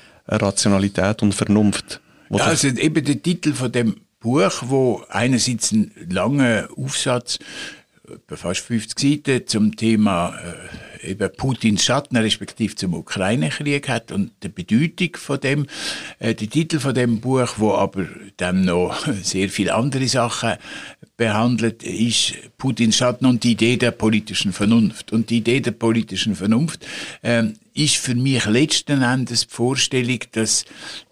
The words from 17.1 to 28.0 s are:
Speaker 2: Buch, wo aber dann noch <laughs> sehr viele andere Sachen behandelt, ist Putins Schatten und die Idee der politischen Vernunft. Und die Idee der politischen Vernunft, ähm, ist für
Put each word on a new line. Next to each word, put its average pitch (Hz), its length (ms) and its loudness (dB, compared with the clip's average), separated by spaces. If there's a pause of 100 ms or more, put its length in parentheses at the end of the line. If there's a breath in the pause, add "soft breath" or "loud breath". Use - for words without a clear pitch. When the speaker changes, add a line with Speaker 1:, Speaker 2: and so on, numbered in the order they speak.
Speaker 2:
Buch, 127 360 0
wo 107 160 4
aber - 340 0 (300)
dann 90 280 2
noch 90 500 0
<laughs> 95 80 -8
sehr 95 260 0
viele 101 260 0
andere 131 320 0
Sachen 120 460 0 (640 loud breath)
behandelt, 113 640 0
ist - 520 0 (240)
Putins 113 380 2
Schatten 123 300 2
und 123 160 4
die 120 100 4
Idee 113 240 2
der 120 140 2
politischen 107 640 0
Vernunft. 107 600 2
Und 113 180 0
die 117 80 2
Idee 117 220 2
der 117 120 -2
politischen 110 640 0
Vernunft, 113 500 0 (380 loud breath)
ähm, 117 300 0 (200)
ist 147 220 2
für 127 180 -2